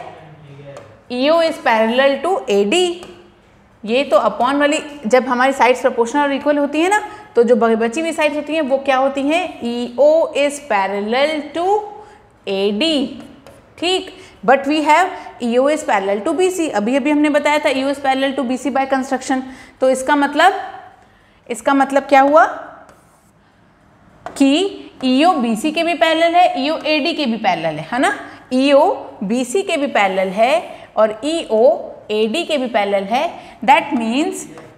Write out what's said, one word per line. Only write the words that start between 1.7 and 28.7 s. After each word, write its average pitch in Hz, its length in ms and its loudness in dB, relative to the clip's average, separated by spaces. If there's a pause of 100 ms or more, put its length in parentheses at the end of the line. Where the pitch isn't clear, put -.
to 349 60 0 (180)
एडी। 202 360 2 (1000)
ये 240 180 0
तो 302 140 2
upon 233 420 0
वाली, 294 180 2 (300)
जब 254 200 4
हमारी 262 260 2
sides 247 280 2
प्रोपोर्शनल 247 400 0
और 285 120 0
equal 285 240 0
होती 294 240 0
है 359 80 2
ना, 415 120 2 (340)
तो 233 80 6
जो 233 120 4
ब-, 226 200 4
बची 233 260 -2
हुई 330 100 -2
sides 302 240 0
होती 294 180 -6
हैं, 320 80 0
वो 269 160 0
क्या 262 200 0
होती 277 240 0
हैं? 311 420 -2
ईओ 240 760 2
is 285 220 0 (120)
parallel 214 680 -2 (160)
to 339 80 -2 (840)
एडी। 214 720 -2 (580)
ठीक, 370 300 -2 (360)
but 269 220 4
we 311 200 0
have 330 200 4 (360)
E 240 160 0
O - 100 4
is 302 200 -2
parallel 202 380 0
to 330 120 0
B - 20 0 (160)
C। 320 140 -2
अभी 208 240 -2
अभी 277 160 0
हमने 302 180 2
बताया 294 300 0
था 311 100 0
E 269 140 -2
O 269 100 -2
is 269 120 -8
parallel 269 320 0
to 285 120 -2
B - 20 -4 (120)
C - 20 -6 (100)
by 269 180 0
construction। 262 480 -2 (400)
तो 262 80 4
इसका 262 260 0
मतलब, 285 380 4 (960)
इसका 247 240 -2
मतलब 277 300 0
क्या 269 180 6
हुआ 302 240 6 (1900)
कि 302 540 0 (120)
ईओ 269 300 4
बीसी 240 380 -2
के 330 120 -2
भी 339 100 0
पैरेलल 330 420 2
है, 349 300 2
ईओ 311 120 -2
एडी 302 360 -2
के 302 120 -4
भी 226 120 -2
पैरेलल 165 420 -2
है, 160 120 -12
है 240 80 -2
ना? 381 140 0 (400)
ईओ 277 420 4 (280)